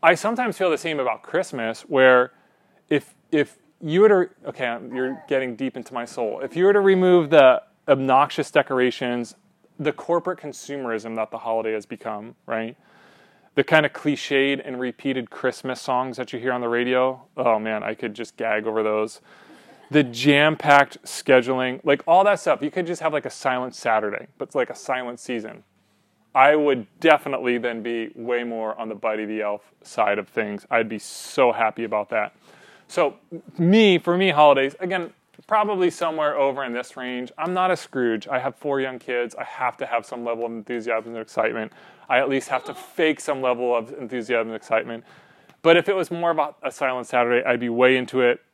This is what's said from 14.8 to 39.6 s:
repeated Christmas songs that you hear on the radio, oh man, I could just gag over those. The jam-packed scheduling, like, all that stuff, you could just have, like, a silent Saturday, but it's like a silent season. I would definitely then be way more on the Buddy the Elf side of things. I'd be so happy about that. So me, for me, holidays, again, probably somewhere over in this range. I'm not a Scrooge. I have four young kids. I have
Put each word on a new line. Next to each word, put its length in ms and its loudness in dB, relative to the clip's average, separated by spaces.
repeated 500 -6
Christmas 500 -6
songs 360 -4
that 160 -10
you 60 -8
hear 140 -4
on 80 -4
the 80 -4
radio, 540 0
oh 220 2
man, 240 -4
I 120 -6
could 180 -8
just 240 -12
gag 300 -2
over 160 -2
those. 380 -2
The 120 4
jam-packed 1000 4
scheduling, 800 0
like, 220 2
all 180 6
that 160 2
stuff, 200 0
you 100 -6
could 160 -6
just 160 -8
have, 100 -2
like, 120 -4
a 60 -6
silent 440 -4
Saturday, 520 -2
but 120 -10
it's 60 -20
like 140 -2
a 60 -14
silent 460 -8
season. 420 -10
I 220 6
would 300 2
definitely 560 2
then 260 -4
be 320 -6
way 300 -4
more 340 -6
on 100 -10
the 60 -8
Buddy 300 -4
the 180 -6
Elf 200 -6
side 360 0
of 100 -8
things. 420 -6
I'd 180 0
be 100 -8
so 540 0
happy 320 -2
about 260 -4
that. 240 -4
So 260 0
me, 400 6
for 200 0
me, 120 2
holidays, 500 6
again, 320 -6
probably 420 0
somewhere 480 -2
over 280 0
in 80 -8
this 240 -8
range. 420 -8
I'm 160 -4
not 160 0
a 60 0
Scrooge. 500 -4
I 120 -2
have 180 -6
four 240 -4
young 180 -6
kids. 380 -6
I 80 -10
have 340 -6